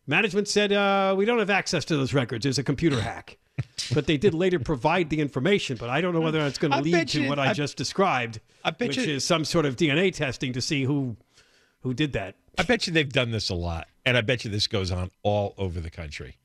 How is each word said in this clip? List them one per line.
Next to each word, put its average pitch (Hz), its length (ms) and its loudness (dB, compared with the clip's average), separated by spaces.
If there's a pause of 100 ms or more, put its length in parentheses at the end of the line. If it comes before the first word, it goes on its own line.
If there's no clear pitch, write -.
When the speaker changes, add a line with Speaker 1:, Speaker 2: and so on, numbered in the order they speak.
Speaker 1:
management 196 440 0
said, 202 240 2
"Uh, 196 440 2
we 196 80 2
don't 240 140 2
have 196 100 0
access 180 360 0
to 170 120 0
those 131 160 0
records. 123 300 0
There's 135 160 0
a 131 40 -2
computer 139 380 0
hack." - 360 -8 (200)
Speaker 2:
<laughs> - 100 -6 (260)
Speaker 1:
But 143 140 0
they 160 100 2
did 175 160 4
later 175 260 2
provide 156 500 0
the 151 120 -2
information, 147 560 0
but 117 120 -8
I 143 120 0
don't 180 120 0
know 165 80 2
whether 160 260 0
it's 139 100 -4
gonna 147 200 2
Speaker 2:
I - 20 2
Speaker 1:
lead 151 120 0
Speaker 2:
bet 175 180 2
Speaker 1:
to - 140 0
Speaker 2:
you, 135 60 0
Speaker 1:
what 143 100 0
I 139 100 2
Speaker 2:
I, 160 40 2
Speaker 1:
just 143 240 -4
described, 127 600 0 (240)
Speaker 2:
I 175 80 0
bet 240 180 -4
Speaker 1:
which - 80 -2
Speaker 2:
you 254 60 -2 (120)
Speaker 1:
is 127 100 -4
some 160 200 2
sort 165 200 2
of 135 100 0
D 160 160 2
N 143 60 2
A 190 140 4
testing 135 420 -4
to 123 80 -4
see 139 240 0
who, 135 320 0 (640)
who 127 120 -4
did 147 200 -2
that. 95 220 -6 (220)
Speaker 2:
I 185 60 0
bet - 240 0
you 170 60 -4
they've 156 180 2
done 120 200 0
this 107 180 -2
a 95 60 -2
lot, 85 320 -4 (180)
and 123 120 4
I 120 40 4
bet 113 240 0
you 113 60 -6
this 104 160 0
goes 95 240 -2
on 90 200 -2 (100)
all 104 360 0
over 87 240 -4
the 80 100 -8
country. - 540 -14